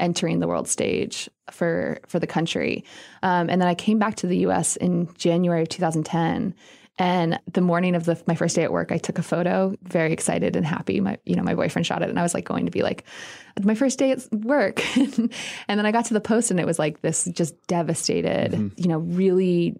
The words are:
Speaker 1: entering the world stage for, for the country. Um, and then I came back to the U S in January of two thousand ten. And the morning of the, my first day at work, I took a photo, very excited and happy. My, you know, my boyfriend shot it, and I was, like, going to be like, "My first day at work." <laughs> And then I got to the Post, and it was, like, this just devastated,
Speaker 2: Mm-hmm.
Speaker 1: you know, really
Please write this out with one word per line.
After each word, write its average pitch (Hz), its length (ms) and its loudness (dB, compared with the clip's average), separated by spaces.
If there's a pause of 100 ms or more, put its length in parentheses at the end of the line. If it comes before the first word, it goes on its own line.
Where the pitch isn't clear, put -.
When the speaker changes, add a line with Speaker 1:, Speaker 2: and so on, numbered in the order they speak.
Speaker 1:
entering 170 400 0
the 165 80 -2
world 85 180 -2
stage - 640 -2 (220)
for, 170 480 -2 (100)
for 180 100 -4
the 170 80 -2
country. - 580 -2 (380)
Um, 175 280 2
and 185 100 2
then 180 80 4
I 175 60 2
came 214 240 0
back 208 180 0
to - 100 -4
the 180 120 2
U 185 120 2
S 185 260 0
in 175 420 0
January 170 420 2
of 160 80 0
two - 120 -8
thousand 160 240 0
ten. 165 500 -2 (420)
And 180 440 2 (120)
the - 80 2
morning 175 360 2
of 165 80 0
the, 175 240 0
my 170 80 2
first 170 180 0
day 170 80 2
at - 100 0
work, 170 200 0
I 170 60 0
took - 200 -4
a 170 40 -2
photo, 185 600 0
very 165 300 0
excited 170 420 0
and - 100 0
happy. - 360 -2
My, 196 240 -2
you 175 100 0
know, 175 80 0
my 170 140 0
boyfriend 170 280 0
shot 170 180 -2
it, - 60 -2
and - 120 -2
I - 20 2
was, 170 120 -2
like, 185 100 -4
going - 220 -2
to 175 40 -2
be - 120 -2
like, - 200 -4 (640)
"My 214 100 4
first 254 240 2
day 269 140 4
at 254 200 -6
work." 220 480 0 (100)
<laughs> - 60 0
And 240 340 2 (360)
then 208 200 0
I 214 40 2
got 226 140 2
to 220 100 -2
the 208 60 4
Post, 220 320 2
and 175 80 2
it 156 60 0
was, 165 120 0
like, 156 240 -2
this 156 220 0
just 170 300 -2 (120)
devastated, - 840 0
Speaker 2:
Mm-hmm. - 240 0
Speaker 1:
you 175 100 -2
know, 165 120 2
really 175 800 2